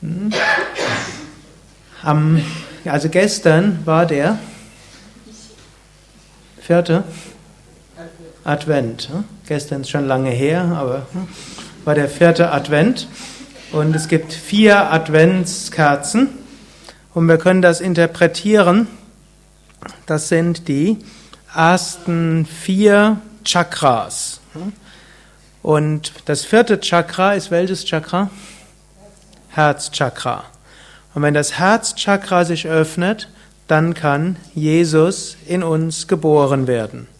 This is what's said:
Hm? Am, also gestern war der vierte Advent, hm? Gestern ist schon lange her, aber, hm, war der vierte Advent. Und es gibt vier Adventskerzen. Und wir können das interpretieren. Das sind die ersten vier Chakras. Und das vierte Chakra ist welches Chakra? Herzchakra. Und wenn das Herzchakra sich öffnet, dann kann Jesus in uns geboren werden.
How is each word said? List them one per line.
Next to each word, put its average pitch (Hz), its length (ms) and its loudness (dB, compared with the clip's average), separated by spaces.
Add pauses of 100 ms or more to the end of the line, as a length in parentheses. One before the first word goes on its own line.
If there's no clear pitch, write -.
Hm? 175 280 -6 (1700)
Am, 156 400 2 (420)
also 147 240 -2
gestern 180 800 2
war 160 180 2
der 165 340 -2 (2250)
vierte 170 440 0 (1400)
Advent, 143 680 -4
hm? 185 140 -6 (220)
Gestern 143 340 -6
ist 131 80 -12
schon 143 180 -4
lange 131 220 0
her, 156 480 0
aber, 135 360 -6
hm, 180 140 -8 (600)
war 147 80 2
der 147 160 0
vierte 170 420 4
Advent. 147 560 0 (640)
Und 156 240 0
es 156 120 -4
gibt 160 260 -2
vier 202 580 4
Adventskerzen. 160 1400 2 (840)
Und 170 100 2
wir 165 140 6
können 185 240 2
das 170 180 4
interpretieren. 180 1080 2 (1160)
Das 156 240 -2
sind 170 400 0
die 170 300 0 (560)
ersten 165 920 0
vier 208 720 2 (240)
Chakras. 143 960 -2 (1200)
Und 151 500 -2 (140)
das 147 180 -4
vierte 220 360 2
Chakra 180 540 0
ist - 160 -6
welches 180 340 -2
Chakra? 175 460 -4 (1200)
Herzchakra. 139 960 -2 (680)
Und 147 80 -2
wenn 147 120 2
das 147 240 -2
Herzchakra 196 840 2
sich 165 240 -6
öffnet, 160 600 -2 (380)
dann 160 280 2
kann 156 420 -2 (180)
Jesus 160 840 2 (100)
in 175 160 -4
uns 160 460 -4
geboren 147 580 2
werden. 120 420 -4 (100)